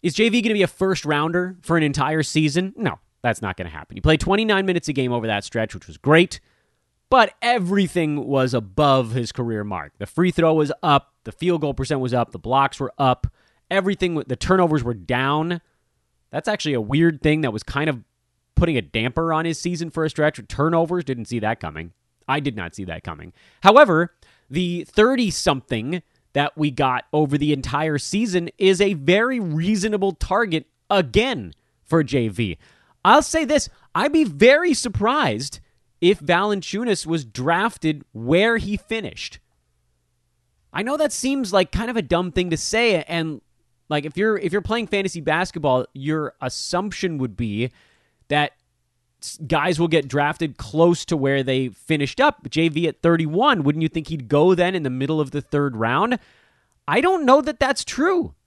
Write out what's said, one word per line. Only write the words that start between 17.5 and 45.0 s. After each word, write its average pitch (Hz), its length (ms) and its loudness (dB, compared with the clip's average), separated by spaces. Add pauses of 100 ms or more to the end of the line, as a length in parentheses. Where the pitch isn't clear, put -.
was 107 100 -6
kind 151 280 -2
of 123 120 -6 (520)
putting 165 240 2
a 104 40 -2
damper 127 520 -2
on 160 100 0
his 165 160 -4
season 170 300 -6
for 160 160 -2
a - 40 0
stretch. 151 380 0
Turnovers, 165 560 0
didn't 120 220 -6
see 120 140 -4
that 107 200 -4
coming. 80 320 -10 (340)
I 139 140 -2
did 135 160 -6
not 87 180 -10
see 98 100 -10
that 82 200 -10
coming. 80 300 -14 (280)
However, 196 520 6 (340)
the 175 360 -4
thirty-something 175 1160 0 (300)
that 143 240 -2
we 147 140 0
got 127 420 -2
over 147 240 0
the 147 160 0
entire 147 460 -2
season 185 580 -2
is 185 240 2
a 196 140 -2
very 202 440 0
reasonable 190 720 -2
target 185 540 -2 (220)
again 185 640 0 (320)
for 160 180 2
J 123 260 0
V. 95 280 -4 (480)
I'll 254 160 8
say 320 240 -2
this, 277 240 0 (260)
I'd 254 180 0
be 320 120 4
very 254 480 6
surprised 202 880 -2 (400)
if 180 180 4
Valanciunas 196 880 -2
was 156 200 -4
drafted 156 840 -2
where 175 440 2
he 208 220 -4
finished. - 600 -10 (1300)
I 160 100 -4
know 262 140 -2
that 302 160 0
seems 262 400 -2
like 190 200 2
kind 226 180 -2
of 233 60 -4
a 220 60 0
dumb 175 300 0
thing 180 180 -2
to 160 60 0
say, 214 500 0
and, 160 360 -6 (460)
like, 151 160 -2
if 156 120 -8
you're, 208 220 0
if 165 140 -4
you're 196 100 -2
playing 226 240 -2
fantasy 196 340 -2